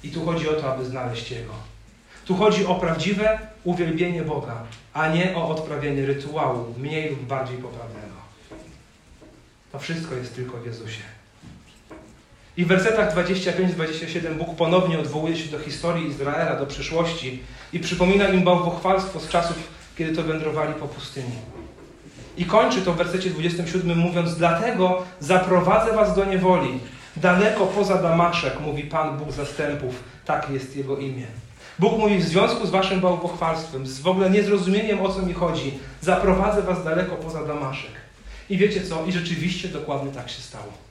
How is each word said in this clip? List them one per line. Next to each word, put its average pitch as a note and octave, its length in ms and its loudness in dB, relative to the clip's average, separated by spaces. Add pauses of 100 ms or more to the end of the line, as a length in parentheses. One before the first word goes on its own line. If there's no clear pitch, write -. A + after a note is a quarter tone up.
I D3 40 -10
tu D#3+ 160 -4
chodzi E3 240 0
o D#3 40 2
to, C#3 220 0
aby B2+ 100 -4
znaleźć B2 460 -6
Jego. A2+ 220 -10 (720)
Tu F#3 120 0
chodzi G3 300 4
o F#3 80 2
prawdziwe G3 640 0 (260)
uwielbienie E3+ 580 0
Boga, A#2 400 -6 (300)
a D#3 160 0
nie F3 280 2
o E3 120 -2
odprawienie C#3+ 580 -2
rytuału, C3+ 720 -2
mniej D3+ 320 -4
lub C3 100 -8
bardziej B2+ 380 -6
poprawnego. A2+ 560 -14 (1600)
To C3+ 60 -12
wszystko D#3+ 360 -8
jest B2 200 -8
tylko B2 220 -8
w A#2 100 -10
Jezusie. A2+ 360 -12 (1500)
I F3 80 2
w E3 40 0
wersetach G#3 440 4
dwadzieścia F3+ 400 0
pięć, F3+ 200 2
dwadzieścia D#3+ 360 -4
siedem E3 260 -4
Bóg E3 220 -6
ponownie E3+ 420 4
odwołuje D#3 380 -2
się - 140 -6
do D3 80 -6
historii E3 480 -2
Izraela, C#3+ 500 -2
do C3+ 100 -4
przeszłości C#3 760 -4 (300)
i E3+ 80 -4
przypomina F#3 480 4
im F#3 160 6
bałwochwalstwo F3+ 760 2
z - 80 -10
czasów, E3+ 280 0 (420)
kiedy D#3+ 180 -2
to E3+ 60 -2
wędrowali D#3 520 -2
po D3+ 140 -8
pustyni. B2 480 -10 (1000)
I F3 80 -2
kończy G#3+ 380 4
to F3+ 100 0
w E3 40 0
wersecie F3 340 0
dwudziestym E3 380 -2
siódmym, E3+ 300 0
mówiąc: E3+ 380 0
„Dlatego F3+ 680 2 (180)
zaprowadzę F#3 720 4
was G#3 240 4
do G3 80 4
niewoli, F3 560 2 (360)
daleko F#3+ 500 4
poza F#3+ 360 2
Damaszek”, E3 580 2
mówi C#3+ 220 -4
Pan D#3 360 -2
Bóg D3 140 -8
zastępów, C#3+ 640 -4 (300)
tak C#3 260 -2
jest C3+ 260 -6
Jego C3+ 200 -2
imię. C3 300 -6 (520)
Bóg A3 200 4
mówi: G#3 200 4
„W E3 100 2
związku G#3 380 2
z E3 40 0
waszym F#3+ 300 2
bałwochwalstwem, E3 840 0
z C3 140 -10
w D3+ 60 0
ogóle F#3+ 240 4
niezrozumieniem, G3 720 4
o F#3+ 80 2
co F#3 140 -2
mi F3 100 0
chodzi, D3+ 460 -2 (220)
zaprowadzę F#3+ 600 4
was F3 220 -2
daleko D#3+ 320 0
poza D#3 280 -6
Damaszek”. D3 480 -6 (580)
I G3 60 0
wiecie F#3+ 260 4
co? D#3+ 240 -4
I F#3 60 -2
rzeczywiście E3+ 560 -2
dokładnie C#3 440 -6
tak A#2+ 180 -12
się - 120 -12
stało. G#2 300 -14 (180)